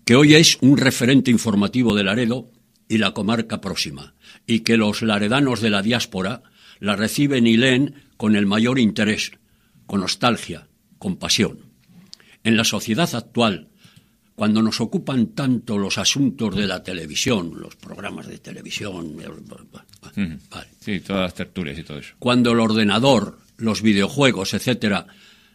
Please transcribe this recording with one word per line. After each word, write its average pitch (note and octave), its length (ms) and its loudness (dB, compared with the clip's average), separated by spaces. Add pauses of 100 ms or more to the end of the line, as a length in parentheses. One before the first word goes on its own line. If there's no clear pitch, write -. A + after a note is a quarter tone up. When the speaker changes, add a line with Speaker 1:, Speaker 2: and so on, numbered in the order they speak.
Speaker 1:
que A#2 100 4
hoy D3+ 200 8
es D#3+ 260 6
un C3 160 8
referente B2+ 540 2
informativo G#2+ 640 0
de G2+ 100 2
Laredo A#2 460 -2 (360)
y A2 120 0
la G2+ 140 0
comarca A2 500 -4
próxima, C#2+ 520 -10 (320)
y A2+ 140 0
que A2+ 160 2
los G#2 240 0
laredanos A2+ 640 0
de A2+ 80 2
la G2+ 100 2
diáspora G#2+ 600 -4 (360)
la G2+ 160 -2
reciben A#2+ 520 0
y A2+ 100 6
leen C3 380 2 (240)
con G#2+ 180 2
el G2+ 80 2
mayor A2+ 340 0
interés, G#2+ 540 0 (540)
con G2 140 -4
nostalgia, F#2 680 -4 (300)
con F#2+ 180 -6
pasión. - 440 -2 (840)
En A2+ 140 2
la A2+ 60 0
sociedad A2+ 500 -2
actual, A2 540 -2 (680)
cuando G#2+ 280 0
nos A2 180 -2
ocupan C3 540 -2
tanto B2 420 -2
los G2 220 -4
asuntos A2 580 -2
de G#2 100 -2
la F#2 160 -4
televisión, F2 800 -4
los - 160 -18
programas F#2 500 -14
de F#2 120 -16
televisión, F2 840 -12
el, D#2 100 -16
Speaker 2:
Ujú. - 1080 -12 (120)
Speaker 1:
vale. - 180 -16 (120)
Speaker 2:
Sí, G2 200 -6
todas G2 240 -4
las F#2 100 -6
tertulias D#2 440 -10
y E2+ 40 -10
todo D2 160 -14
eso. - 200 -18
Speaker 1:
Cuando A#2+ 340 2
el A#2 80 4
ordenador, A2 800 2 (200)
los G#2 240 -2
videojuegos, A2 720 2
etcétera, G2+ 520 -2 (480)